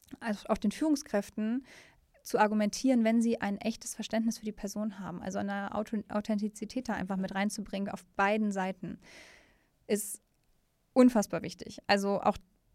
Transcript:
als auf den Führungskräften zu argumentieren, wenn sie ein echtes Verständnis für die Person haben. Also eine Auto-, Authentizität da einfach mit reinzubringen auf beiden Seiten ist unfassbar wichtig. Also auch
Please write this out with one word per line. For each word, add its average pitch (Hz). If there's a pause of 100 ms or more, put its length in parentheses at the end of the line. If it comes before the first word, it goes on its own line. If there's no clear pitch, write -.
(200)
als 214
auf 214
den 208
Führungskräften 240 (600)
zu -
argumentieren, 214
wenn 226
sie 226
ein 202
echtes -
Verständnis 220
für -
die 214
Person 208
haben. 180
Also 196
eine 202
Auto-, 214
Authentizität 214
da 214
einfach 190
mit 190
reinzubringen 196
auf - (140)
beiden 208
Seiten 190 (880)
ist - (720)
unfassbar 240
wichtig. -
Also 202
auch 202 (400)